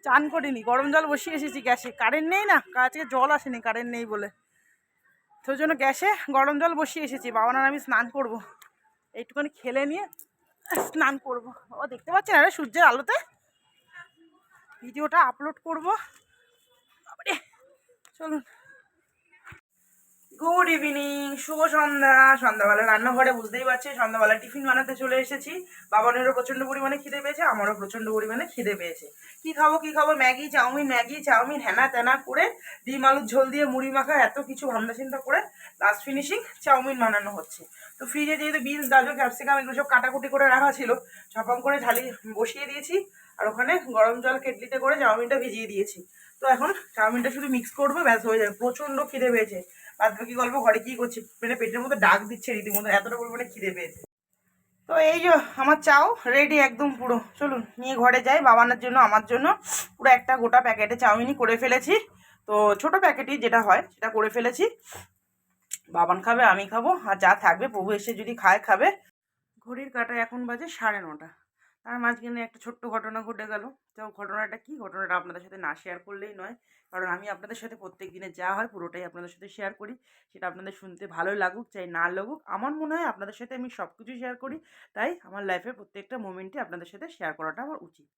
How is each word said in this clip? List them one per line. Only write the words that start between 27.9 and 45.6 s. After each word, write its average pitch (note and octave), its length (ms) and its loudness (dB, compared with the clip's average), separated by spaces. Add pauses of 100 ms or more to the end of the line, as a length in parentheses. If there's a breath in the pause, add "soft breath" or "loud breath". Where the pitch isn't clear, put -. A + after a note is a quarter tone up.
পরিমাণে A3 340 -2
খিদে G#3 280 -4
পেয়েছে। F3 320 -10 (360 loud breath)
কি D#4+ 100 -8
খাবো, D4+ 260 4
কি D#4 140 -6
খাবো, D4+ 220 4
ম্যাগি, C4 360 0
চাউমিন, C#4 360 0
ম্যাগি, C4 380 -2
চাউমিন, C4 360 2
হেনা A#3 280 2
তেনা B3+ 280 2
করে, C#4 380 0 (300 loud breath)
ডিম C4 200 -6
আলুর C4+ 220 4
ঝোল C4 240 2
দিয়ে D4 140 0
মুড়ি C4 260 -2
মাখা, C4+ 240 0
এত C4 240 4
কিছু C4+ 300 -8
ভাবনা A3+ 240 -4
চিন্তা C4 260 -8
করে C4+ 220 0 (400 loud breath)
লাস্ট G#3 240 0
ফিনিশিং C#4+ 380 -4 (180 loud breath)
চাউমিন C4 400 2
বানানো G#3 300 0
হচ্ছে। E3 340 -14 (340 loud breath)
তো C4 80 -12
ফ্রিজে D4+ 300 -4
যেহেতু D4+ 220 -4
বিনস, C#4 320 -4
গাজর, C4+ 240 4
ক্যাপসিকাম C4+ 440 0
এগুলো C4 160 -6
সব C#4 100 -2
কাটাকুটি C4 440 0
করে C#4 200 4
রাখা C4+ 240 4
ছিল, B3+ 220 -2 (400 loud breath)
ঝপাম A3+ 260 -2
করে C#4 200 0
ঢালি A#3+ 320 0 (220)
বসিয়ে A#3 320 -6
দিয়েছি। D4 380 -4 (340 soft breath)
আর G#3 100 -2
ওখানে B3+ 300 0
গরম A#3 420 2
জল C4 180 0
কেটলিতে C4 400 -6
করে C4+ 200 2
চাউমিনটা A#3+ 400 2
ভিজিয়ে A3+ 280 -6